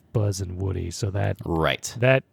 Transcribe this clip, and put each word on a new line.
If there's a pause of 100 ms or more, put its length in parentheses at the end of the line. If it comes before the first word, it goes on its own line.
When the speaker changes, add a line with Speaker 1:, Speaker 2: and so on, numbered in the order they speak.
(140)
Speaker 1:
Buzz
and
Woody,
so
that
Speaker 2:
Right.
Speaker 1:
that